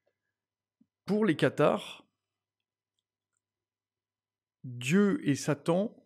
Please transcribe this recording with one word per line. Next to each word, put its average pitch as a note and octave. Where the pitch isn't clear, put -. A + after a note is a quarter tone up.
Pour G#3+
les E3+
cathares, -
Dieu D3+
et C#3
Satan E3+